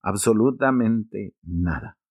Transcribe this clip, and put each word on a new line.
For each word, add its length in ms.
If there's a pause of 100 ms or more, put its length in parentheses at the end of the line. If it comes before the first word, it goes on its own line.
absolutamente 1400
nada. 560 (120)